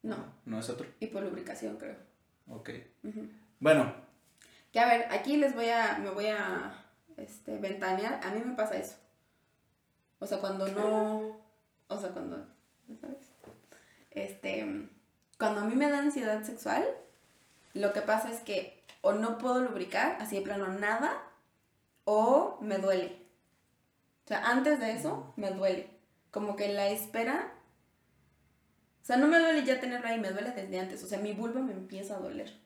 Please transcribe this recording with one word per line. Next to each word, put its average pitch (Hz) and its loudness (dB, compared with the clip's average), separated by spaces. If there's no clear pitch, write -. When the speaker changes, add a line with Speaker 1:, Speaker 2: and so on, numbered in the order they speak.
Speaker 1:
No. 220 -4
Speaker 2:
¿No 110 -6
es - -6
otro? - -8
Speaker 1:
Hipolubricación, - -6
creo. - -12
Speaker 2:
Ok. - -12
Speaker 1:
Ujú. 214 -10
Speaker 2:
Bueno. 143 6
Speaker 1:
Que 226 2
a 240 8
ver, 233 6
aquí 240 0
les 277 4
voy 233 0
a, 226 2
me 202 -4
voy 208 -2
a, 196 -4
este, - -12
ventanear. 196 -2
A 185 -4
mí 226 -2
me 247 -4
pasa 214 -2
eso. - -8
O 202 -10
sea, 202 -2
cuando 196 -2
no, 214 -2
o - -6
sea, 190 -6
cuando, - -10
¿sabes? 269 -12
Este, - -6
cuando 208 0
a - -2
mí 226 0
me 294 4
da 285 2
ansiedad 240 0
sexual, 226 -2
lo 202 2
que 208 0
pasa 220 2
es 226 -8
que - -6
o 202 6
no 226 0
puedo 254 2
lubricar, 214 0
así 214 -4
de 196 -2
plano 196 -4
nada, 220 0
o 226 6
me 208 -2
duele. 185 0
O - -20
sea, 220 0
antes 262 6
de 220 0
eso, - -4
me 196 -2
duele. 190 0
Como 208 -4
que 202 0
la 202 2
espera, 226 -2
o - -14
sea, 247 4
no 294 8
me 330 8
duele 311 6
ya 254 2
tenerlo 247 -4
ahí, 226 0
me 196 -2
duele 220 -4
desde 190 -6
antes. 185 -8
O - -12
sea, 196 -4
mi 208 -2
vulva 233 -4
me 240 -2
empieza 190 -8
a 185 -8
doler. - -8